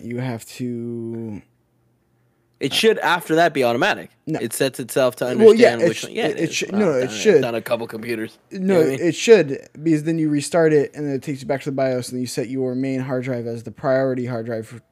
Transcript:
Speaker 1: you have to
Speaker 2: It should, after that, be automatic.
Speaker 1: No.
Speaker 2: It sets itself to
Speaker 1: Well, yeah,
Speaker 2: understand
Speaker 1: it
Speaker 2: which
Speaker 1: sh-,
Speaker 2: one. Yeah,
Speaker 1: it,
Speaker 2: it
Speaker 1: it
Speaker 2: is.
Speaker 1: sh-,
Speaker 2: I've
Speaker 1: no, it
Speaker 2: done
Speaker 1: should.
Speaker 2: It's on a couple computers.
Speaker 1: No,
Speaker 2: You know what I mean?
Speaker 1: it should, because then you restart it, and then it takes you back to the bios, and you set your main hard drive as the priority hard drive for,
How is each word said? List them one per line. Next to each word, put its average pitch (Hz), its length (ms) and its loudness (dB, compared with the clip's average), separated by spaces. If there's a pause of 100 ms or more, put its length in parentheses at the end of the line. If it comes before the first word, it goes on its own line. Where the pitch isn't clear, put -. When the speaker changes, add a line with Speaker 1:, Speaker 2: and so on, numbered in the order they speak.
Speaker 1:
you 120 100 -8
have 123 260 -8 (100)
to 117 880 -8 (1160)
Speaker 2:
It 135 140 -4
should, 220 260 2
after 165 360 0
that, 165 180 4
be 135 100 0
automatic. 120 480 0 (160)
Speaker 1:
No. 156 120 -6
Speaker 2:
It 117 140 -6
sets 135 260 -2
itself 127 380 0
to - 80 -4 (120)
Speaker 1:
Well, 214 160 12
yeah, 165 200 6
Speaker 2:
understand 117 80 -4
Speaker 1:
it 170 60 4
Speaker 2:
which - 100 0
Speaker 1:
sh-, - 60 -8
Speaker 2:
one. - 100 -12
Yeah, 233 140 -2
Speaker 1:
it, 151 40 0
Speaker 2:
it - 80 -6
Speaker 1:
it 170 100 -2
Speaker 2:
is. - 60 -8
Speaker 1:
sh-, - 100 -4
Speaker 2:
I've - 80 -8
Speaker 1:
no, 196 180 2
it 131 140 0
Speaker 2:
done 113 100 -6
Speaker 1:
should. 185 220 6
Speaker 2:
It's 131 80 2
on 117 100 -4
a 113 60 -4
couple 113 260 -4
computers. 110 500 -8 (140)
Speaker 1:
No, 202 60 -10
Speaker 2:
You 185 80 -4
know 190 140 4
what 156 60 6
I 131 40 2
mean? 135 100 -2
Speaker 1:
it 165 160 0
should, 165 540 2 (120)
because 151 220 0
then 165 160 -2
you 156 100 0
restart 156 440 2
it, 139 200 2
and 147 140 -8
then 139 80 -4
it 123 80 -8
takes 135 180 -8
you 117 60 -10
back 135 140 -4
to - 100 -8
the 135 40 -8
bios, 131 340 -2
and 127 100 -8
you 123 80 -6
set 120 220 -6
your 131 260 -4
main 131 240 -4
hard 131 240 -4
drive 120 240 -6
as 117 160 -8
the 113 80 -14
priority 131 540 -2
hard 117 220 -6
drive 113 200 -8
for, 117 140 -18 (100)